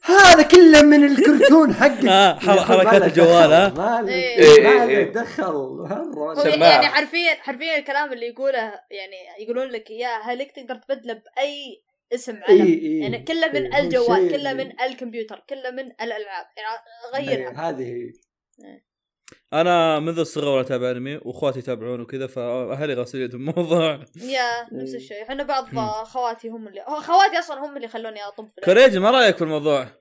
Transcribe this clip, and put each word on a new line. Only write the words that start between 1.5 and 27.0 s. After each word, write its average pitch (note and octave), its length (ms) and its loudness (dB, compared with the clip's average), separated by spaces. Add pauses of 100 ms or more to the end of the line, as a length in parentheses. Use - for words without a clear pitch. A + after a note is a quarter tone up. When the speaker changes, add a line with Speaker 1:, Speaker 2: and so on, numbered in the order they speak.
Speaker 1:
حقك. B3+ 320 0
Speaker 2:
آه، F#3+ 340 4
حر-، G3+ 160 2
Speaker 1:
يا F#3+ 60 4
أخي، F#3+ 120 0
ما F#3 60 4
Speaker 2:
حركات G3 220 4
Speaker 1:
له F3 60 0
Speaker 2:
الجوال، E3 420 4
Speaker 1:
دخل، D3+ 40 4
Speaker 2:
آه. F#3+ 160 4
Speaker 1:
ما G#3 320 -4
له، - 120 -6
Speaker 3:
إيه. B4 240 -4
Speaker 4:
إيه، A4+ 260 10
Speaker 1:
ما - 80 4
Speaker 4:
إيه، G#4+ 140 6
Speaker 1:
له - 20 -4
Speaker 4:
إيه. G4+ 260 -2
Speaker 1:
دخل. - 300 -8
مرة. F3 920 -10
Speaker 3:
هو - 20 -10
Speaker 4:
سماعة. D4+ 360 2
Speaker 3:
يعني - 160 4
حرفيًا، D4+ 520 -2
حرفيًا D4 380 -10
الكلام C#4+ 360 -8
اللي A#3 120 -12
يقوله، B3 340 -6 (320)
يعني F#3+ 520 -20
يقولون A#3+ 240 -10
لك A3+ 240 -16
يا A#3+ 180 -10 (140)
هلك B3 320 -10
تقدر B3 200 -16
تبدله A#3+ 380 -12
بأي C4+ 720 -10 (300)
اسم B3 220 -12 (120)
علم. G#3 140 6
Speaker 1:
إيه، E3+ 180 0
إيه. D#3 220 -6
Speaker 3:
يعني A3+ 220 -8
كله E4 240 -4
من G3 260 -6
Speaker 1:
إيه، C#4+ 80 0
هو C#4+ 40 -2
Speaker 3:
الجوال، A#3 440 -2
Speaker 1:
شيء C#4+ 80 -4
Speaker 3:
كله C#4+ 160 -6
من C4 280 -10
الكمبيوتر، A#3 680 -12
كله B3+ 220 -14
من C4 140 -14 (160)
الألعاب. G#3 440 -12 (120)
يعني A#3 680 -12
غيرها. C3 220 -6
Speaker 1:
إيه، D3+ 200 -10
هذه C3 140 -10
هي. A#2+ 280 -14 (540)
Speaker 3:
إيه. - 200 -20 (680)
Speaker 2:
أنا E3 460 0
منذ E3 200 -8
الصغر D3+ 280 -6
وأنا C3+ 140 -2
أتابع B2+ 300 -6
أنمي، B2+ 260 -12
وأخواتي B2+ 420 -8
يتابعون A#2+ 420 -12
وكذا، C3 260 -14
فأهلي B2+ 680 -10
غاسلين B2 300 -8
يدهم B2+ 260 -12
الموضوع. E3+ 440 -4 (220)
Speaker 3:
يا، A#3+ 480 -8 (100)
نفس C3 180 -14
Speaker 1:
إيه. B2+ 60 -16
Speaker 3:
الشيء. G#3 260 -18
إحنا C4+ 200 -12
بعض C4+ 300 -8
Speaker 2:
مم. A3 140 -8 (160)
Speaker 3:
خواتي A#3 460 -10
هم A3 180 -18
اللي، G3 140 -20
أو D4+ 200 -12